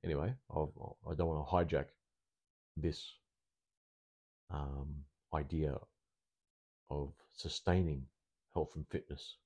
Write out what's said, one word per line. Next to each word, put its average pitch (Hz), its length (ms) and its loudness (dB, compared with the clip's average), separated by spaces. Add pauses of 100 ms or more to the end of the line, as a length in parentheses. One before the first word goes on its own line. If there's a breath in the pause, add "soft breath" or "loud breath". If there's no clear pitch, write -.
Anyway, 80 300 0 (180)
I've, 78 160 2 (420)
I 82 60 0
don't 85 140 2
wanna 76 160 0
hijack 80 400 4 (880)
this, 78 380 -2 (1400)
um, 71 460 -4 (380)
idea 76 420 0 (1120)
of 71 240 -4 (180)
sustaining 85 720 2 (500)
health 78 220 0
and 76 120 -6
fitness - 580 -6